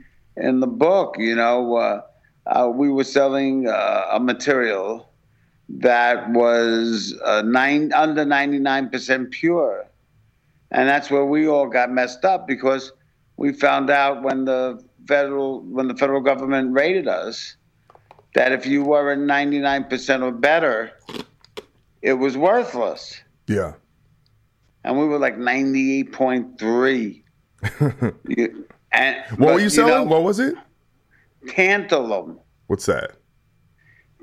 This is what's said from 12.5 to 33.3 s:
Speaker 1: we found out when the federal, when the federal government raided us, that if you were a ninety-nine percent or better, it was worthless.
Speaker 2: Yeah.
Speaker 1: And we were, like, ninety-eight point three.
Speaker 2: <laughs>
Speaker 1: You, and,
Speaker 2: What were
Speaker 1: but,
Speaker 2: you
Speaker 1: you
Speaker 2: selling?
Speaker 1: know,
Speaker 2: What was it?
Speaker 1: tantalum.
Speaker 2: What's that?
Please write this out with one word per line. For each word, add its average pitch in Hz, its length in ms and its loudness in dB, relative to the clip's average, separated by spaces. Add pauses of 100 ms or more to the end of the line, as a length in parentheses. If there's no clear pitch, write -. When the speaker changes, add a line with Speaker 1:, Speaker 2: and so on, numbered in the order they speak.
Speaker 1:
we 143 160 -2
found 139 360 0
out 139 340 2
when 131 220 -2
the 127 380 -2 (240)
federal, 139 540 0
when 127 260 -4
the 123 80 -6
federal 139 260 0
government 131 520 0
raided 156 340 2
us, 98 480 -6 (800)
that 127 160 4
if 131 160 -2
you 143 160 0
were 143 280 2
a 139 40 -2
ninety-nine 143 720 0
percent 131 360 -2
or 127 100 -2
better, 120 600 0 (1120)
it 131 100 2
was 131 240 -2
worthless. 147 800 -2 (280)
Speaker 2:
Yeah. 95 260 -2 (1080)
Speaker 1:
And 131 160 -2
we 151 80 0
were, 147 100 -2
like, 127 220 -2
ninety-eight 135 720 0
point 127 480 -2
three. 120 640 0 (400)
Speaker 2:
<laughs> 127 400 -2 (240)
Speaker 1:
You, - 400 -4 (240)
and, 127 260 2 (140)
Speaker 2:
What 104 80 -4
were 131 140 6
Speaker 1:
but, 175 40 4
Speaker 2:
you 202 60 2
Speaker 1:
you 214 60 2
Speaker 2:
selling? 151 240 4
Speaker 1:
know, - 100 4
Speaker 2:
What 160 200 4
was 196 160 0
it? 269 160 0 (920)
Speaker 1:
tantalum. 131 920 0 (280)
Speaker 2:
What's 95 200 -4
that? 62 260 -2 (1080)